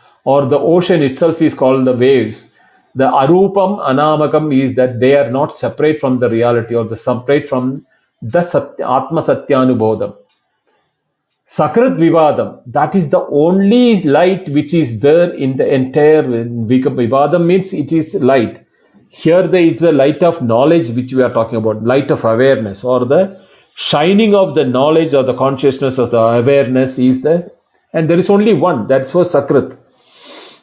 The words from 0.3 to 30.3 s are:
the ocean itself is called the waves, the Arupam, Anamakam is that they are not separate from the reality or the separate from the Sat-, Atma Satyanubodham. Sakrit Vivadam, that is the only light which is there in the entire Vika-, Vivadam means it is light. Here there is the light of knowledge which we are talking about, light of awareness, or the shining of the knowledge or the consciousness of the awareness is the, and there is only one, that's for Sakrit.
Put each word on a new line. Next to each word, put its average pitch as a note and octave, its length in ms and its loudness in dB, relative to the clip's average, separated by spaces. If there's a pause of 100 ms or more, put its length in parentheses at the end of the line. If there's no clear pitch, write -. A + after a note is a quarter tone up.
the C#3+ 120 0
ocean F3 440 0
itself D#3 400 -2
is D3+ 120 2
called C3 320 0
the B2+ 60 2
waves, A#2+ 520 0 (500)
the C3 100 0
Arupam, F#3+ 800 0
Anamakam D3+ 720 0
is C3 200 -2
that B2 240 0
they C3 160 4
are C#3 140 0
not C#3 260 -4
separate D3+ 440 -2
from B2+ 200 -2
the A#2+ 80 0
reality A#2 460 0
or A2+ 100 -2
the A2 120 -8
separate C3 520 -4
from C3 380 -6 (360)
the E3+ 280 -2
Sat-, - 300 -4
Atma C3+ 440 -4
Satyanubodham. A2 920 -2 (1400)
Sakrit E3+ 400 0
Vivadam, D#3 720 0
that D3 280 -2
is E3+ 160 0
the - 180 0
only G3 720 2
light E3+ 500 0
which D3 220 -2
is A#2+ 260 -2
there E3 320 2
in C3 240 -4
the D3 100 -2
entire D3 560 2
Vika-, A#2+ 720 -2
Vivadam C#3 520 0
means F#3 260 0
it D3+ 200 -6
is D#3+ 220 -2
light. B2+ 500 0 (440)
Here F3 380 0
there F3 140 0
is E3 200 2
the E3 120 2
light C#3+ 300 2
of E3+ 200 0
knowledge B2+ 480 2
which B2 220 -6
we C3 100 2
are A#2+ 100 0
talking A#2 240 -2
about, A2 280 -4
light C3 260 0
of C3 140 -2
awareness, A2+ 580 0
or B2 220 0
the F3+ 400 0 (320)
shining G3+ 580 0
of F#3+ 200 0
the D3 100 0
knowledge D3+ 500 0
or C3 80 2
the B2 140 -2
consciousness C3 640 -2
of A#2+ 120 -2
the A#2+ 80 0
awareness B2+ 800 2
is B2+ 240 0
the, E3+ 300 -2 (400)
and D#3+ 180 0
there E3+ 80 2
is F#3 100 0
only G#3 260 2
one, D3 340 -2
that's C3 240 -2
for F3+ 100 2
Sakrit. - 560 -2 (840)